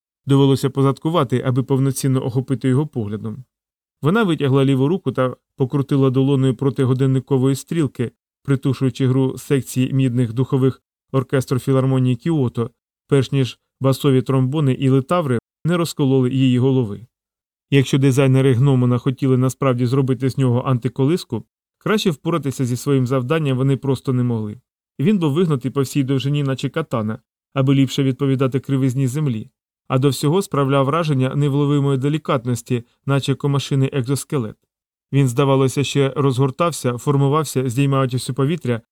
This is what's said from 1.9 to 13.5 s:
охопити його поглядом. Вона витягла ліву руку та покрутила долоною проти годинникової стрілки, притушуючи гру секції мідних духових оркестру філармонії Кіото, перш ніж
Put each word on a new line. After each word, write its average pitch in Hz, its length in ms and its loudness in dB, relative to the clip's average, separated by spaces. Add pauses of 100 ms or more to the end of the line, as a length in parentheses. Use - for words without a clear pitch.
охопити 131 420 -4
його 135 180 0
поглядом. 110 580 -8 (580)
Вона 196 200 2
витягла 139 420 2
ліву 135 240 2
руку 180 240 -2
та 127 240 -2 (200)
покрутила 135 540 0
долоною 135 440 2
проти 135 300 -2
годинникової 131 720 0
стрілки, 135 560 -4 (300)
притушуючи 135 640 -2
гру 131 320 0
секції 131 540 -2
мідних 127 400 0
духових 131 500 0 (300)
оркестру 131 460 -2
філармонії 131 580 0
Кіото, 123 540 -2 (380)
перш 139 240 2
ніж 135 260 -2 (220)